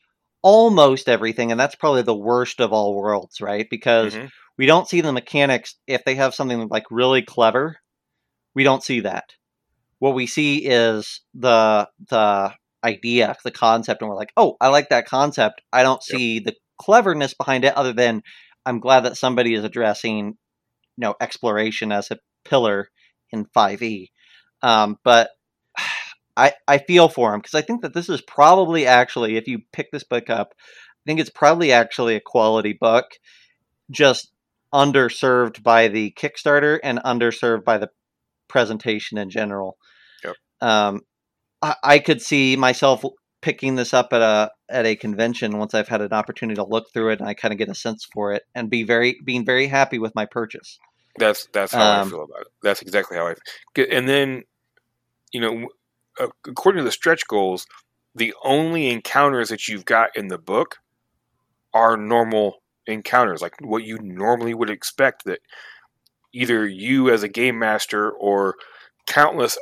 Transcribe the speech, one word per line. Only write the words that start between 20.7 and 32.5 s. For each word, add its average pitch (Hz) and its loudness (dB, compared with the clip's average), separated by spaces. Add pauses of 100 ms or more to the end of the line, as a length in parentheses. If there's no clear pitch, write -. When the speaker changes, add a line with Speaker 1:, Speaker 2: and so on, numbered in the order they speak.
Speaker 1:
know, 110 -4
exploration 110 -4
as 101 -6
a 110 -8 (240)
pillar 107 -2 (420)
in 107 -8
five 101 0
E." 104 -8 (500)
Um, 107 2
but 117 6 (480)
<sighs> - -12
I, 139 4 (160)
I 143 4
feel 175 6
for 117 0
him 104 -6
'cause - -8
I 151 0
think 240 -8
that 147 -10
this 175 -6
is 156 -6
probably 165 4
actually, 123 2
if 113 -6
you 123 -8 (120)
pick - -10
this 147 -12
book 117 -6
up, 113 -4
I - -20
think 156 -2
it's 131 -8
probably 156 4
actually 117 2
a 104 -8
quality 110 0